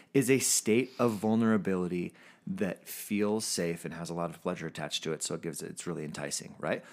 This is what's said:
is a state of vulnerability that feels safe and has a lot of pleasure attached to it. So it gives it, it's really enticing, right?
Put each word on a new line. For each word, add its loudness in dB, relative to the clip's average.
is 6
a 8
state 4
of 4
vulnerability 2
that -4
feels -2
safe -2
and -8
has -8
a -6
lot -2
of -12
pleasure -4
attached -6
to -2
it. -6
So -4
it -8
gives -8
it, -10
it's -10
really -6
enticing, -8
right? -2